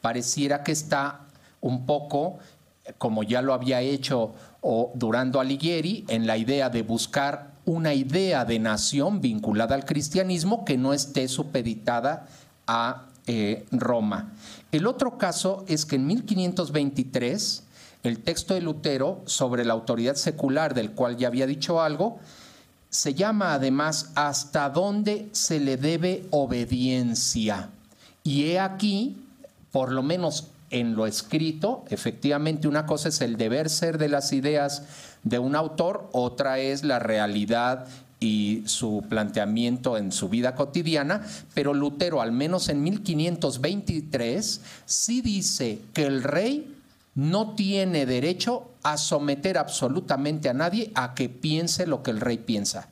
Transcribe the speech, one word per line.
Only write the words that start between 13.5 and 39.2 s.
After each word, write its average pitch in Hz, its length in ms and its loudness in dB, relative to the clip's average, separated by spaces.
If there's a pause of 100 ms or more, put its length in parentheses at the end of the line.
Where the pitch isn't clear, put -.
Roma. 113 600 0 (400)
El 160 140 2
otro 254 300 0
caso 190 500 -2
es 156 180 0
que 143 100 -2
en 131 100 2
mil 220 200 0
quinientos 180 480 0
veintitrés, 135 920 -2 (400)
el 117 160 -2
texto - 340 -2
de 185 80 2
Lutero 151 640 -2
sobre 123 380 0
la 117 100 2
autoridad 117 420 0
secular, 143 580 0
del 110 180 -2
cual 123 240 0
ya 123 120 0
había 127 200 2
dicho 160 340 0
algo, 160 380 0 (680)
se - 240 0
llama 190 400 2
además 143 640 0
"hasta 143 540 0
dónde 208 640 0
se - 300 0
le 135 160 0
debe 165 520 0
obediencia". 120 1400 0 (540)
Y 143 260 2
he 180 100 2
aquí, 196 640 0 (480)
por 131 200 0
lo 131 120 0
menos 165 460 -2 (200)
en 117 260 0
lo 110 100 2
escrito, 160 840 -2
efectivamente 151 800 0
una 151 200 2
cosa 156 220 0
es 151 120 0
el 117 160 -2
deber 123 320 2
ser 160 300 0
de 151 100 2
las 143 240 0
ideas 143 480 2 (420)
de 117 140 0
un 131 180 0
autor, 160 580 0
otra 131 440 2
es 135 260 0
la 139 140 4
realidad 110 880 2 (340)
y 107 460 2
su 107 420 -2
planteamiento 113 880 0